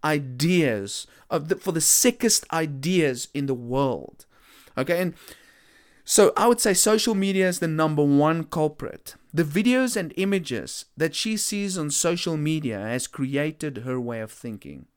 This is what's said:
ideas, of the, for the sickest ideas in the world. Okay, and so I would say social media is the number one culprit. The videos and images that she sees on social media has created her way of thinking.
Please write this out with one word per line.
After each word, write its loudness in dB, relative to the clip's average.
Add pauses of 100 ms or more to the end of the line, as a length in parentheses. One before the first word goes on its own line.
ideas, 0 (240)
of -4
the, 0
for -4
the 0
sickest 2
ideas 0
in -4
the -2
world. -4 (520)
Okay, 0
and -2 (880)
so 6
I 6
would 4
say 4
social 2
media 2
is -4
the -2
number 2
one 4
culprit. -6 (180)
The 2
videos 2
and -6
images -2 (100)
that -2
she -4
sees -4
on -4
social -2
media -2
has -4
created -6
her -6
way -8
of -12
thinking. -14